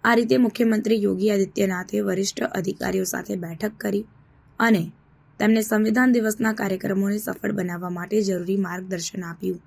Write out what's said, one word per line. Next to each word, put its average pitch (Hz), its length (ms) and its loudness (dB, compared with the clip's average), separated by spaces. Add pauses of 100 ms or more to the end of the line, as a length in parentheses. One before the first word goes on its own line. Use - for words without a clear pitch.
આ 233 100 4
રીતે 233 240 4
મુખ્યમંત્રી 226 680 2
યોગી 196 240 2
આદિત્યનાથે 196 800 0
વરિષ્ઠ 190 360 -2 (140)
અધિકારીઓ 185 540 -2
સાથે - 220 -6
બેઠક 175 420 -6
કરી 202 260 -2 (560)
અને 226 240 4 (560)
તેમને 220 220 4
સંવિધાન 220 540 2
દિવસના 220 380 0
કાર્યક્રમોને 196 640 -2
સફળ 196 380 -4
બનાવવા 180 340 -4
માટે 180 320 -2
જરૂરી 190 340 -2 (100)
માર્ગદર્શન 180 580 -8
આપ્યું. 170 420 -8